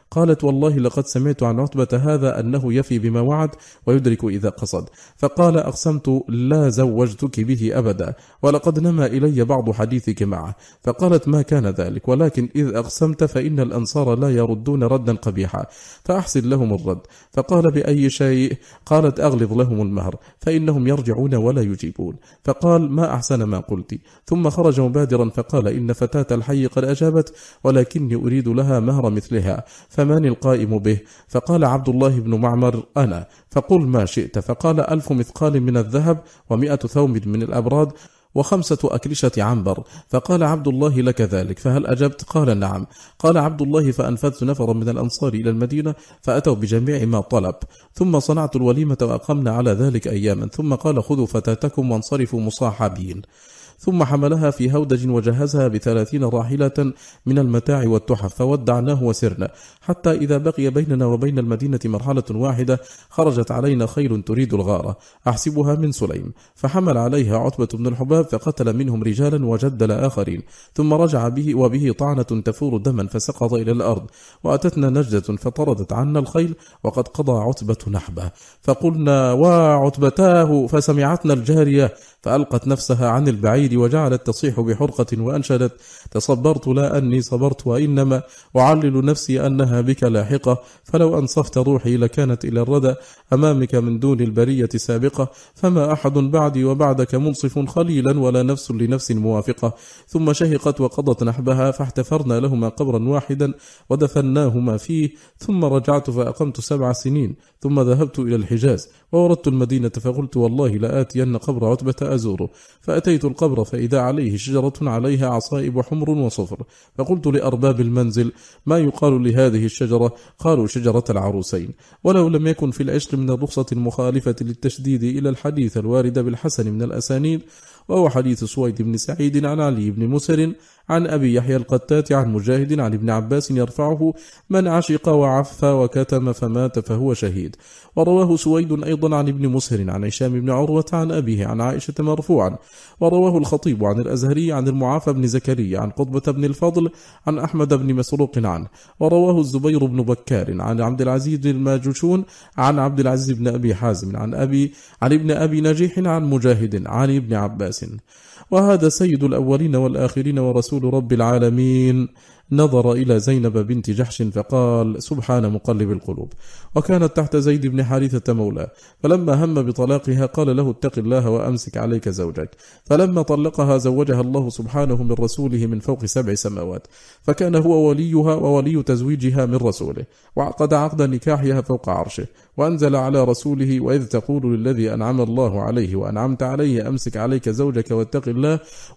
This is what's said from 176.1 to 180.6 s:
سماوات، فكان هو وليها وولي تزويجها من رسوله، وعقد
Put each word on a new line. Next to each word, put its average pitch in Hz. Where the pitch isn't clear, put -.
سماوات، 92
فكان 170
هو 156
وليها 156
وولي 143
تزويجها 131
من 120
رسوله، 120
وعقد 147